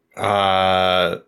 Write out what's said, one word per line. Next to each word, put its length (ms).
Uh, 1120